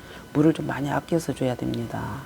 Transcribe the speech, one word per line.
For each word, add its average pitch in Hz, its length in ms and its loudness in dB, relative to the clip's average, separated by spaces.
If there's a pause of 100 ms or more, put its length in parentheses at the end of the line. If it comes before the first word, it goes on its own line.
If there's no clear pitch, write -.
(320)
물을 151 200 6
좀 151 140 -2
많이 135 240 -2
아껴서 139 440 0
줘야 127 200 0
됩니다. 117 720 -4